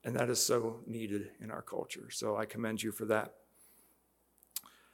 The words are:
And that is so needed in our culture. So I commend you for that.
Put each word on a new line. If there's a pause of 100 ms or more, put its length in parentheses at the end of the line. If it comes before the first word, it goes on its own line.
And
that
is
so
needed
in
our
culture.
So
I
commend
you
for
that. (1600)